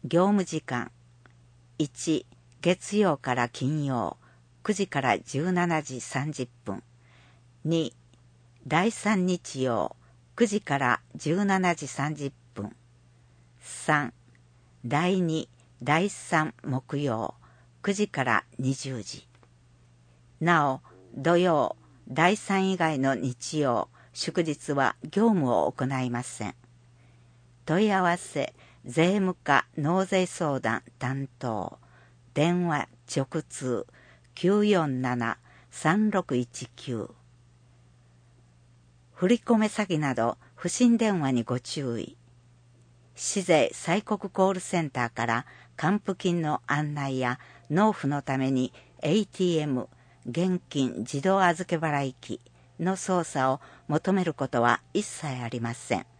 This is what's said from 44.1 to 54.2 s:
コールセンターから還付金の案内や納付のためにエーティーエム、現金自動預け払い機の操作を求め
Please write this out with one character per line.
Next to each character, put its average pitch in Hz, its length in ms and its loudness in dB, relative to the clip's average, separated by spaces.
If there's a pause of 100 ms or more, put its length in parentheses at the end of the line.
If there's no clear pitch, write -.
コ 190 180 2
ー 196 60 2
ル 185 60 -6
セ 175 200 -2
ン 151 100 -2
タ 123 160 -2
ー - 60 -8
か 117 140 -2
ら 117 200 0 (300)
還 196 280 0
付 190 120 -4
金 175 240 0
の 151 280 -2
案 147 260 -2
内 139 240 -4
や 127 220 -2 (280)
納 202 240 4
付 - 140 -4
の 143 160 0
た 135 160 -2
め 135 140 0
に 127 200 0 (300)
エ 151 100 0
ー 208 140 2
テ - 120 -20
ィ 180 180 2
ー 156 60 2
エ 151 40 -4
ム、 127 220 -4 (360)
現 175 440 0
金 131 300 -2
自 135 220 -6
動 190 220 4
預 175 260 2
け 170 100 0
払 147 280 0
い 127 80 -6
機 - 260 -12 (380)
の 185 180 -2
操 180 280 0
作 131 260 0
を 135 100 0 (280)
求 156 240 0
め 190 100 2